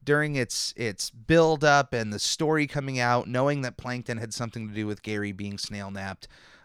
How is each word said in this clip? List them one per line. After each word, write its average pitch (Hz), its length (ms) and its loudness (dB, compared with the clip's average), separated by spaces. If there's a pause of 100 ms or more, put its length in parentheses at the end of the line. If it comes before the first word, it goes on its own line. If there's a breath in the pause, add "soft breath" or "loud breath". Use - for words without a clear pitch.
during 147 320 2
its, - 400 -2
its 107 320 -4
build-up 147 840 4
and 110 200 -2
the 104 60 -4
story 156 460 2
coming 135 320 -4
out, 120 300 2
knowing 135 340 0
that 123 140 -6
Plankton 123 420 -6
had 113 160 -8
something 113 360 -8
to 104 40 -10
do 107 140 -2
with 104 160 -6
Gary 104 300 -4
being 101 240 -8
snail-napped, 98 720 -10 (360 soft breath)